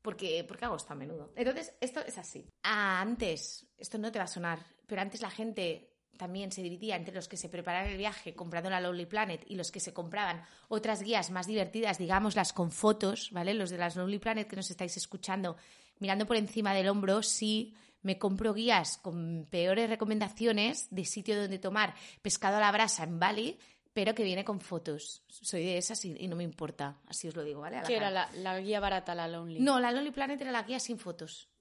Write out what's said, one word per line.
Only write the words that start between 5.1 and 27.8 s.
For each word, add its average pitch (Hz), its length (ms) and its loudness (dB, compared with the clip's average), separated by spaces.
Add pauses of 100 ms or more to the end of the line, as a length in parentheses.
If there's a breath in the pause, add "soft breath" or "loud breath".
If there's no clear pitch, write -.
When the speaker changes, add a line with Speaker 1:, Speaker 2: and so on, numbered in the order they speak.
Speaker 1:
la 302 80 -6
gente 196 580 -4 (280)
también 185 360 -6
se 190 100 -8
dividía 180 320 -4
entre 175 200 -6
los 180 120 -6
que 196 100 -12
se 165 120 -8
preparaban 175 420 -2
el 196 80 -6
viaje 202 380 -4
comprando 175 340 -4
la 185 100 2
Lonely 180 260 -2
Planet 196 420 -2
y 190 80 -8
los 175 160 -4
que 190 80 -8
se 165 120 -6
compraban 175 520 -2 (240 loud breath)
otras 214 340 0
guías 196 300 2
más 180 160 -2
divertidas, 214 500 0
digámoslas 190 540 4
con 175 180 2
fotos, 208 600 4
¿vale? 185 220 0
Los 190 160 0
de 180 80 -6
las 175 180 0
Lonely 190 240 0
Planet 220 280 0
que - 80 -8
nos 190 140 -4
estáis 175 260 -4
escuchando, 185 600 -2 (420 loud breath)
mirando 196 280 2
por 233 100 4
encima 208 380 2
del 190 140 6
hombro, 202 360 4
sí, 214 500 2 (280 loud breath)
me 190 160 0
compro 202 340 2
guías 214 460 4
con 165 500 -4
peores 190 400 4
recomendaciones 220 1000 2
de 185 140 -2
sitio 208 360 -2
donde 196 200 -2
tomar 196 340 2 (260 loud breath)
pescado - 360 2
a 214 40 6
la 208 120 8
brasa 208 320 4
en 165 160 -2
Bali, 214 380 2 (340 loud breath)
pero 214 220 2
que 220 100 2
viene 190 200 2
con 202 160 -2
fotos. 160 680 -6
Soy - 360 -4
de 180 140 2
esas - 260 -2
y, 170 140 -4
y 185 100 -6
no 170 80 -2
me 175 80 -2
importa, 156 640 -6
así - 220 -6
os 160 80 -8
lo 165 80 -4
digo, 147 160 -4
¿vale? 160 180 -6
A - 40 -4